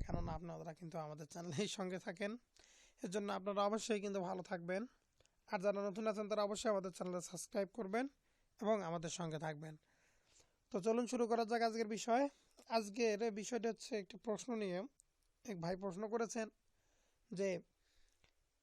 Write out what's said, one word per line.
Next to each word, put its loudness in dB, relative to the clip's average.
কেননা 0
আপনারা -8
কিন্তু -6
আমাদের -10
চ্যানেলের -2
সঙ্গে -2
থাকেন, -4
এর -4
জন্য 0
আপনারা 0
অবশ্যই 0
কিন্তু 0
ভালো -4
থাকবেন। -2
আর 2
যারা 4
নতুন -2
আছেন 0
তারা 2
অবশ্যই 0
আমাদের 0
চ্যানেলে -2
সাবস্ক্রাইব -2
করবেন 0
এবং 6
আমাদের -2
সঙ্গে -2
থাকবেন। -6
তো 0
চলুন 6
শুরু 4
করা 4
যাক 4
আজকের 0
বিষয়। 4
আজকের 2
বিষয়টা 0
হচ্ছে -8
একটি -12
প্রশ্ন -2
নিয়ে, 0
এক -4
ভাই 0
প্রশ্ন -2
করেছেন 0
যে 4